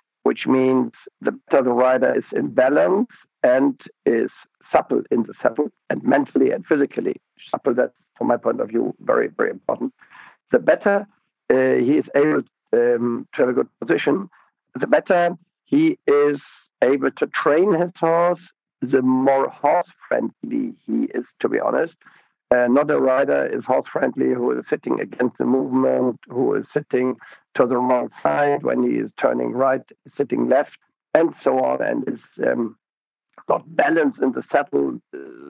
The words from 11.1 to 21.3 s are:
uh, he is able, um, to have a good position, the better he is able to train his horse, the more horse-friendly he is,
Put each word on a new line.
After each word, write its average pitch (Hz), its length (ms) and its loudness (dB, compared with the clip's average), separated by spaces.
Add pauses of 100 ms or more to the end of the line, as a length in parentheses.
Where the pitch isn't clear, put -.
uh, 127 40 4
he 131 440 2
is - 60 -2 (100)
able, 143 280 2 (300)
um, 120 640 0
to 147 80 0
have 123 60 0
a 123 40 -2
good 131 160 -2 (120)
position, 165 500 -2 (480)
the - 80 -4
better 175 500 2 (280)
he 156 420 0
is 147 320 2 (440)
able 135 280 2
to 143 160 -6 (160)
train 170 300 2
his 175 260 0
horse, 170 420 0 (420)
the 131 200 0
more 131 460 2
horse-friendly - 1300 -4 (120)
he 113 180 -2 (100)
is, 120 100 -4 (160)